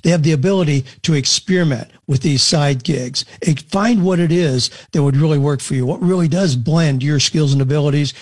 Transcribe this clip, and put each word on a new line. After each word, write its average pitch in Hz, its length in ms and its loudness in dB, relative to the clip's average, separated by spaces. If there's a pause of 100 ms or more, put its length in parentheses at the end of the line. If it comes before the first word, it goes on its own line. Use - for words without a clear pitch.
They 170 60 2
have 170 140 2
the 156 100 2
ability 151 500 0 (200)
to 165 100 0
experiment 147 800 -2 (140)
with 135 160 -2
these 139 220 0
side 143 400 0
gigs 127 400 -6 (240)
and 147 140 0
find 202 420 0
what 185 160 2
it 170 140 0
is 143 360 0 (220)
that 156 100 0
would 139 140 2
really 151 220 2
work 139 240 0
for - 140 -6
you, 127 100 0
what 143 160 -4
really 180 260 2
does 160 300 0
blend 143 460 0
your 143 180 0
skills 147 320 0
and 139 80 2
abilities, 143 600 0